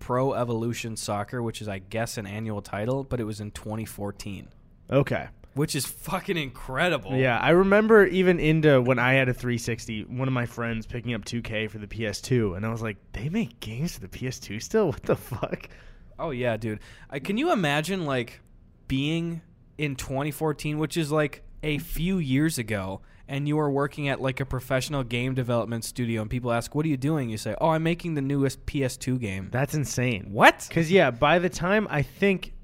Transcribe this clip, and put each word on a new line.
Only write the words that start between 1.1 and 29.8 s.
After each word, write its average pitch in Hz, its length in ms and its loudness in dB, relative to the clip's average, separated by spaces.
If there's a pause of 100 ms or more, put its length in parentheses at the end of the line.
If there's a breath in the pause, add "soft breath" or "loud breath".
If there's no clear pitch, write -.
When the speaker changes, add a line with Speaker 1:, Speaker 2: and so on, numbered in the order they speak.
Speaker 1:
which 113 180 -6
is, 107 60 -8
I 98 100 -6
guess, 110 400 -6
an 104 80 -6
annual 104 340 -6
title, 113 440 -4
but 123 160 -4
it 117 40 -2
was 107 160 -6
in 104 120 -8
twenty 110 320 -8
fourteen. 101 640 -10 (420)
Speaker 2:
Okay. 127 380 2 (260)
Speaker 1:
Which 151 220 0
is 131 100 -2
fucking 175 500 -4
incredible. 135 800 -2
Speaker 2:
Yeah, 127 220 4
I 131 120 4
remember 202 560 8
even 180 340 4
into 151 400 6
when 123 200 4
I 123 140 4
had 135 140 4
a 123 60 2
three 123 240 -2
sixty, 113 460 -6
one 127 240 -4
of 131 60 0
my 120 120 0
friends 117 400 -4
picking 120 280 -6
up 110 100 -6
two 120 180 -4
K 110 260 -4
for 107 100 -12
the 104 100 -10
P 110 180 -6
S 101 140 -4
two, 113 340 2
and 98 120 -6
I - 40 -2
was 113 120 -6
like, 107 140 -6 (160)
"They 107 160 -6
make 185 320 -4
games 127 340 -6
for - 60 -14
the 92 80 -12
P - 180 -8
S 127 140 -6
two 101 180 -8
still? 214 300 0
What 120 160 -4
the - 120 2
fuck?" - 520 -8 (500 loud breath)
Speaker 1:
Oh, 156 120 -4
yeah, 120 260 0
dude. 107 240 -4 (300 loud breath)
I, 143 100 -6
can 196 180 -2
you 339 140 2
imagine, 165 540 2
like, 127 340 -2 (480)
being 165 520 0 (380)
in 147 180 -2
twenty 139 340 -4
fourteen, 151 480 -2
which 156 180 -2
is, 156 160 0
like, 151 300 0 (220)
a 151 140 0
few 170 400 -2
years 151 400 2
ago, 101 420 -4 (260 soft breath)
and 139 220 -4
you 147 80 0
were 151 140 2
working 139 380 -2
at, 135 120 -2
like, 131 180 -2
a 135 80 -2
professional 131 560 -2
game 123 320 -2
development 117 500 0
studio, 117 380 -2
and 107 80 -6
people 120 220 0
ask, 117 200 -2
"What 151 140 0
are 165 40 2
you 139 60 2
doing?" 135 340 0
You 107 80 -4
say, 107 220 -4
"Oh, 165 100 4
I'm 160 120 2
making 170 320 0
the 143 80 0
newest 135 420 0
P 139 200 -2
S 127 120 -2
two 127 220 -2
game." 95 320 -4
Speaker 2:
That's 135 240 0
insane. 123 560 0